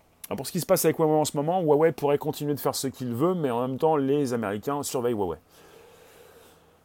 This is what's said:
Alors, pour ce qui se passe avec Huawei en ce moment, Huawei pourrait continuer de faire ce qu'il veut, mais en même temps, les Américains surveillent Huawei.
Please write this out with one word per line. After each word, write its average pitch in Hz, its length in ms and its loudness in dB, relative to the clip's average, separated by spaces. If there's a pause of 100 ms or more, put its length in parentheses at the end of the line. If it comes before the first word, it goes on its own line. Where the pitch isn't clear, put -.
(280)
Alors, - 100 -6
pour 135 100 -8
ce - 20 -8
qui 185 80 -4
se - 80 -2
passe 180 180 4
avec 156 140 2
Huawei 156 220 4
en 151 40 0
ce - 120 -4
moment, 165 260 0
Huawei 156 300 4
pourrait 143 260 0
continuer 147 360 -4
de 135 60 -6
faire 135 140 -2
ce - 140 -4
qu'il 123 260 -6
veut, 165 200 0
mais 151 160 -2
en 120 180 -2
même 131 100 -6
temps, 160 160 2
les 139 380 0
Américains 117 500 -4
surveillent 123 320 -2
Huawei. 90 240 -4 (1500)